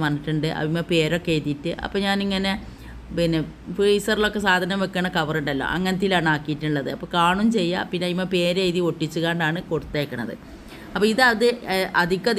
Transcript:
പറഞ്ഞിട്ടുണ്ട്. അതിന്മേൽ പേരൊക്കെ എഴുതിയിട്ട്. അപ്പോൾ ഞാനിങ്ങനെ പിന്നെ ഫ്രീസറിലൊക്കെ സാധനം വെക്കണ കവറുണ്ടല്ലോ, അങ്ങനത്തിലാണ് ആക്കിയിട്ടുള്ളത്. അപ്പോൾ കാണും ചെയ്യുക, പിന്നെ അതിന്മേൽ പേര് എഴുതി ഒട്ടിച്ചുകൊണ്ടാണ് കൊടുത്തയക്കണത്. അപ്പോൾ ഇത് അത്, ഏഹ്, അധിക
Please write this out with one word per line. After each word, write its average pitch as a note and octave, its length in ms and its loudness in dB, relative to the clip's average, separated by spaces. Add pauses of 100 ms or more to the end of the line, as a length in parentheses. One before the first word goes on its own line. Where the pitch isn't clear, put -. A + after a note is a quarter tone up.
പറഞ്ഞിട്ടുണ്ട്. D3+ 440 0 (100)
അതിന്മേൽ D#3+ 340 -2
പേരൊക്കെ E3 440 2
എഴുതിയിട്ട്. D3 360 -2 (140)
അപ്പോൾ - 220 -4
ഞാനിങ്ങനെ G3 440 0 (680)
പിന്നെ E3 220 4 (380)
ഫ്രീസറിലൊക്കെ G#3 680 2
സാധനം F#3 380 2
വെക്കണ F#3 320 -2
കവറുണ്ടല്ലോ, D3+ 500 0 (100)
അങ്ങനത്തിലാണ് F#3 580 2
ആക്കിയിട്ടുള്ളത്. D3 600 -2
അപ്പോൾ F3 200 -10
കാണും F3+ 400 4
ചെയ്യുക, F3+ 360 0
പിന്നെ F3+ 180 -2
അതിന്മേൽ F3+ 260 -2
പേര് F3 300 2
എഴുതി F3 240 2
ഒട്ടിച്ചുകൊണ്ടാണ് E3 680 0 (120)
കൊടുത്തയക്കണത്. C#3 640 -4 (580)
അപ്പോൾ G3 200 4
ഇത് B3+ 180 4
അത്, A3+ 160 2 (260)
ഏഹ്, F#3+ 160 0 (140)
അധിക F3+ 240 0 (120)